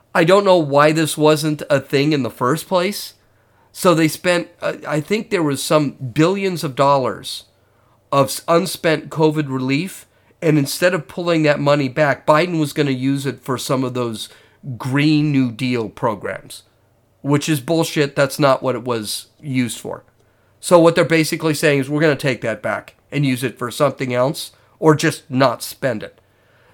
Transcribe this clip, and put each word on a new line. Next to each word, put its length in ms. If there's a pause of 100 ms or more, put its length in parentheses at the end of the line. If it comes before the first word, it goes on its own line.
(120)
I 120
don't 200
know 140
why 320
this 260
wasn't 540
a 80
thing 340
in 120
the 60
first 360
place. 480 (560)
So 240
they 140
spent, 400 (120)
uh, 240
I 160
think 300
there 140
was 180
some 300
billions 720
of 100
dollars 720 (640)
of 160
s-, 220
unspent 600
covid 380
relief, 580 (340)
and 160
instead 380
of 140
pulling 340
that 180
money 280
back, 380
Biden 320
was 140
gonna 180
use 360
it 140
for 180
some 260
of 100
those 340 (480)
Green 540
New 220
Deal 360
programs, 760 (600)
which 260
is 120
bullshit. 560
That's 220
not 240
what 120
it 100
was 440 (120)
used 380
for. 260 (560)
So 180
what 160
they're 100
basically 500
saying 260
is, 100
"We're 100
gonna 160
take 240
that 220
back 320 (180)
and 140
use 180
it 140
for 120
something 440
else, 380 (260)
or 160
just 360
not 320
spend 400
it." 180 (540)